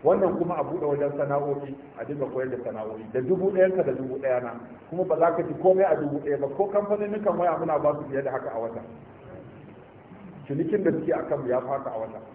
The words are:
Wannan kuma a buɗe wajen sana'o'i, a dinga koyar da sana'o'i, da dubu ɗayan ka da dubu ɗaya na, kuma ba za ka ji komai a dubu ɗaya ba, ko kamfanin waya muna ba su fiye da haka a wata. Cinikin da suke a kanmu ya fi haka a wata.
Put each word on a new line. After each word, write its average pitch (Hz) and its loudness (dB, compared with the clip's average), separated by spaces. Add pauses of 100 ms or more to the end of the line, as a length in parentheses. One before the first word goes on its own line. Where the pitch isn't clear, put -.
Wannan 180 6
kuma 175 0
a 147 0
buɗe - -2
wajen 143 2
sana'o'i, 139 -2 (240)
a 113 -6
dinga 139 -4
koyar 131 -4
da 123 -4
sana'o'i, 110 -8
da 127 0
dubu 185 2
ɗayan 190 6
ka 175 2
da 139 2
dubu 131 -4
ɗaya 131 2
na, 117 -6 (360)
kuma 180 -2
ba 165 2
za 165 4
ka 165 0
ji 156 -4
komai 185 8
a 165 6
dubu 143 -2
ɗaya 143 2
ba, 139 0
ko 202 0
kamfanin 208 0
waya 170 2
muna 160 0
ba 143 4
su 147 -8
fiye 135 -2
da 139 -2
haka 131 -4
a 117 -4
wata. 113 -6 (1700)
Cinikin 190 0
da 165 6
suke 160 0
a - 0
kanmu 139 -2
ya 127 2
fi 127 -8
haka 135 -4
a 110 -6
wata. 110 -8 (160)